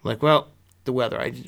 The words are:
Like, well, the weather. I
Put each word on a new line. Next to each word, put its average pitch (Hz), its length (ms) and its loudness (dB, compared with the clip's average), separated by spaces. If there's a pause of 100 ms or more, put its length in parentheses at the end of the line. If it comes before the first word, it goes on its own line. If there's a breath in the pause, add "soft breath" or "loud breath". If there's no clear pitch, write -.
Like, 117 200 -4
well, 151 260 4 (360)
the 127 80 -2
weather. 123 260 0
I - 140 -4 (140)